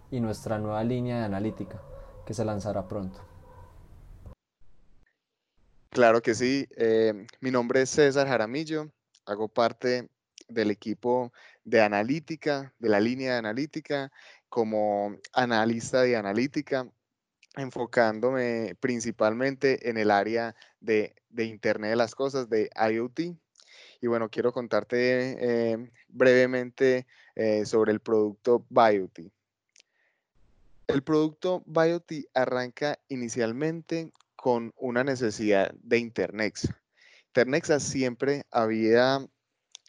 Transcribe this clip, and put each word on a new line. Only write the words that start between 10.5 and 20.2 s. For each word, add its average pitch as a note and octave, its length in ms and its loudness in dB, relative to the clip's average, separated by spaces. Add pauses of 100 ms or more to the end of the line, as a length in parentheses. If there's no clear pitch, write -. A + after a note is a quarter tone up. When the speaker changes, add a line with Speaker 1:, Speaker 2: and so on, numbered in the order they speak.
Speaker 2:
equipo A#2+ 640 -4 (300)
de A2+ 180 4
analítica, C#3 960 -2
de A2+ 120 -2
la G2+ 100 4
línea B2+ 320 0
de B2 80 -2
analítica, C3+ 720 -6 (360)
como G#2+ 680 -2 (180)
analista A#2 720 0
de B2 140 2
analítica, B2+ 720 -4 (680)
enfocándome A#2+ 1200 -2
principalmente B2 1120 -2
en A2+ 80 -4
el G#2 140 2
área A2 440 0 (260)